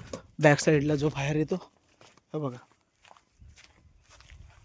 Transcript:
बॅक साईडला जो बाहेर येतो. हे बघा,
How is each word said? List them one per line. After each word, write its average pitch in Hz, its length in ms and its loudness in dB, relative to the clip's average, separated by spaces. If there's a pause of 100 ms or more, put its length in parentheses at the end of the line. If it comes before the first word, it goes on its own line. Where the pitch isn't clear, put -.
(420)
बॅक 147 180 6
साईडला 151 340 2
जो 147 140 -2
बाहेर 139 280 -4
येतो. 156 180 -2
हे - 840 -16
बघा, 131 200 -8 (2000)